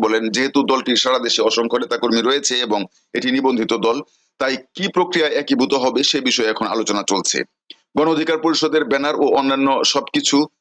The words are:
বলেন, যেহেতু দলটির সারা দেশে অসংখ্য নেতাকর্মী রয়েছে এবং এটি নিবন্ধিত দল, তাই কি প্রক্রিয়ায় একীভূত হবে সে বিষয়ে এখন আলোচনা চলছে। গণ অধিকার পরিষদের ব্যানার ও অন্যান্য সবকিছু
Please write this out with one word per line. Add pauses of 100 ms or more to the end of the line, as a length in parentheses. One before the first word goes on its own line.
বলেন, (120)
যেহেতু
দলটির
সারা
দেশে
অসংখ্য
নেতাকর্মী
রয়েছে
এবং (340)
এটি
নিবন্ধিত
দল, (420)
তাই (200)
কি
প্রক্রিয়ায়
একীভূত
হবে
সে
বিষয়ে
এখন
আলোচনা
চলছে। (560)
গণ
অধিকার
পরিষদের
ব্যানার
ও (120)
অন্যান্য (160)
সবকিছু (240)